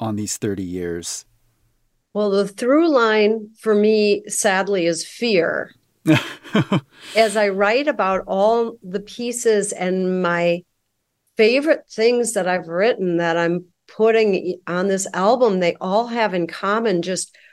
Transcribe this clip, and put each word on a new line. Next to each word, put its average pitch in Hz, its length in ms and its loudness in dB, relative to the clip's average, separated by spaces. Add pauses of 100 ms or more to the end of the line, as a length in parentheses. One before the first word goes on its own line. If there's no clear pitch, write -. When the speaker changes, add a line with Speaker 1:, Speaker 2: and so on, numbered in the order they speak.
Speaker 1:
on 110 160 -6
these 104 180 -6
thirty 98 280 -4
years? 87 600 -8 (880)
Speaker 2:
Well, 208 160 0
the 196 180 0
through 277 400 2
line 220 640 2 (100)
for 220 160 0
me, 208 520 2
sadly, 190 580 0
is 165 200 -2
fear. - 640 -2 (720)
Speaker 1:
<laughs> - 720 -4
Speaker 2:
As 214 200 4
I 208 140 2
write 214 400 2
about 190 360 0
all 226 560 0
the 190 200 -8
pieces 226 720 -2
and 185 480 -2
my 175 420 0 (720)
favorite 277 560 2
things 233 400 2
that 180 160 -2
I've 175 220 -4
written 180 480 0
that 170 180 0
I'm 170 300 0 (220)
putting 220 800 0
on 180 200 -2
this 196 260 -2
album, 208 460 2
they 175 220 0
all 208 260 0
have 226 260 -2
in 175 140 -2
common 202 540 -2
just 170 340 -8 (180)